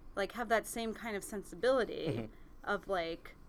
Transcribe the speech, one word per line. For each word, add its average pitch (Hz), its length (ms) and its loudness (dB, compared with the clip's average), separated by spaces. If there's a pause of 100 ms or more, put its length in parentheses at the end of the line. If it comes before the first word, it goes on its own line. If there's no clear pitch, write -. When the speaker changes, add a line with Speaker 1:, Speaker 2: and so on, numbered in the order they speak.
(160)
Speaker 1:
like, 196 160 2
have 226 180 -2
that 220 160 6
same 226 300 -2
kind 214 200 -4
of 190 80 -2
sensibility 208 840 2 (100)
Speaker 2:
Mm-hmm. 113 80 -2 (480)
Speaker 1:
of, 196 140 -2
like, 170 480 -2 (140)